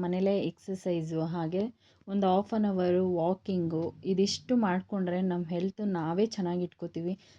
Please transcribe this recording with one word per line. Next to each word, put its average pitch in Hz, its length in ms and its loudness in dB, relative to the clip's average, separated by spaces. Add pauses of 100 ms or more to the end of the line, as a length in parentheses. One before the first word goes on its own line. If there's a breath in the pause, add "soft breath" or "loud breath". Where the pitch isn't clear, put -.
ಮನೇಲೇ 190 300 2 (160)
ಎಕ್ಸಸೈಸು, 170 720 -4 (140)
ಹಾಗೆ 175 300 -2 (440 soft breath)
ಒಂದು 196 180 2
ಹಾಫ್ 185 280 4
ಆನ್ 214 140 2
ಅವರು 180 340 2 (160)
ವಾಕಿಂಗು, 170 640 0 (280)
ಇದಿಷ್ಟು 196 420 0 (100)
ಮಾಡಿಕೊಂಡ್ರೆ 185 560 0 (100)
ನಮ್ಮ 175 160 0 (100)
ಹೆಲ್ತ್ 190 280 -2 (140)
ನಾವೇ 170 280 0 (120)
ಚೆನ್ನಾಗಿ 180 300 -2
ಇಟ್ಕೋತೀವಿ. 170 460 -6 (260 soft breath)